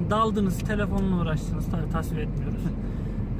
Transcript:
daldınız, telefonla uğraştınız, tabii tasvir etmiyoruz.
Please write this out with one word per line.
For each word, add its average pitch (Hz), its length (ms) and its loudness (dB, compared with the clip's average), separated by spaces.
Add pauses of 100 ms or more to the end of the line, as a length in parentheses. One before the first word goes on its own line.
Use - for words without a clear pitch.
(100)
daldınız, 208 480 2
telefonla 196 640 2
uğraştınız, 160 480 0
tabii 165 220 0
tasvir - 260 -2
etmiyoruz. - 420 -2 (800)